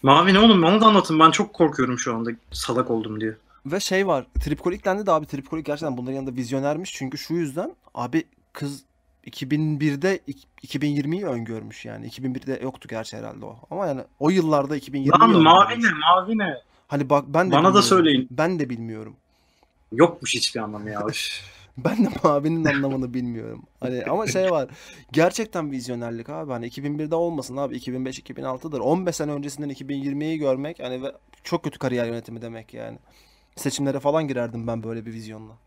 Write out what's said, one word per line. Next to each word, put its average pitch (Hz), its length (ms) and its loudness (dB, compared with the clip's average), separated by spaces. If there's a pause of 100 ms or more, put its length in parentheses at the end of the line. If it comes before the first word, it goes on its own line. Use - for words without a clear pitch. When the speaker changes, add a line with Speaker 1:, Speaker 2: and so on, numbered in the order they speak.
Speaker 1:
Mavi 165 300 8
ne 190 60 8
oğlum? 214 240 8
Onu 196 180 6
da 226 40 6
anlatın. 180 340 6
Ben 160 120 10
çok - 220 -2
korkuyorum 127 460 2
şu 120 160 -2
anda 113 140 -4 (220)
salak 123 400 -2
oldum 107 300 -4
diye. 110 120 -4 (320)
Speaker 2:
Ve 160 140 -4
şey 190 280 0
var, 139 180 0 (180)
Tripkolik'ten 190 640 -2
de 196 60 2
abi, 151 140 2
Tripkolik 143 400 -8
gerçekten 147 320 -6
bunların 127 180 -8
yanında 135 200 -8
vizyonermiş. 135 580 -4
Çünkü 135 240 -10
şu - 160 -8
yüzden 170 420 -4 (180)
abi 123 300 -6 (300)
kız 143 300 -10 (400)
iki 127 280 -10
bin 151 280 -2
birde 151 380 0 (100)
ik-, - 160 -14 (180)
iki - 200 -6
bin 147 80 0
yirmiyi 147 360 -2
öngörmüş 113 600 -8
yani. 113 200 -14
İki 120 180 -14
bin 127 120 -4
birde 131 280 -8
yoktu - 280 -10
gerçi 110 260 -10
herhalde 110 280 -14
o. 107 140 -18 (120)
Ama 185 160 -4
yani 135 140 -4 (180)
o 147 100 4
yıllarda 151 460 2
iki 131 180 -10
bin 143 80 -4
yirmiyi 151 180 6
Speaker 1:
Lan 226 100 8
Speaker 2:
öngörmüş. 175 160 8
Speaker 1:
mavi 214 380 8
ne? 214 80 4
Mavi 180 460 2
ne? 175 200 -2 (300)
Speaker 2:
Hani 143 220 -2
bak 143 180 4
ben 160 200 2
de 180 40 0
Speaker 1:
Bana 143 100 6
da 180 60 6
Speaker 2:
bilmiyorum. 196 220 6
Speaker 1:
söyleyin. 151 420 4
Speaker 2:
Ben 160 280 0
de 131 100 -2
bilmiyorum. 113 460 -10 (760)
Speaker 1:
Yokmuş 139 440 2
hiçbir - 240 -4
anlamı 104 300 -8
ya. 104 200 -8
Üf. - 360 -8
Speaker 2:
<laughs> - 100 -20 (220)
Ben 196 280 2
de - 40 0 (140)
mavinin 156 420 2
anlamını 135 480 0
bilmiyorum. 117 500 -8 (160)
Hani 127 300 -6
ama 196 180 -2
şey 180 240 0
var. 139 180 0 (420)
Gerçekten 165 600 0
vizyonerlik 117 580 -8
abi. 151 220 -10
Hani 120 140 -6
iki 135 180 -12
bin 147 160 -6
birde 156 160 -4
olmasın 160 420 -4
abi. 135 180 -4
İki 127 180 -8
bin 127 120 -6
beş, 131 140 -10
iki - 160 -18
bin 135 80 -12
altıdır. 131 360 -8
On 165 260 2
beş 170 100 -2
sene 147 160 -4
öncesinden 143 380 -8
iki 135 200 -12
bin 143 60 -4
yirmiyi 143 420 -4
görmek 143 420 -2
hani 127 240 -8
ve 139 80 -8 (320)
çok - 200 -4
kötü - 160 -8
kariyer 123 260 -2
yönetimi 117 360 -10
demek 113 320 -14
yani. 117 260 -14 (560)
Seçimlere 139 440 -4
falan 147 280 0
girerdim 117 400 -6
ben 117 160 -6
böyle 113 220 -10
bir 113 80 -14
vizyonla. 110 400 -16 (140)